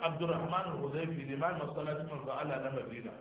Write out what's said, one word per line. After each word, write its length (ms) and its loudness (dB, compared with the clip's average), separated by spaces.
Abdulrahman 680 2
Al-Hudhaifi, 540 0
limamin 380 2
masallacin 480 -2
Manzo 200 -4
Allah 280 0
na 120 0
Madina. 500 -4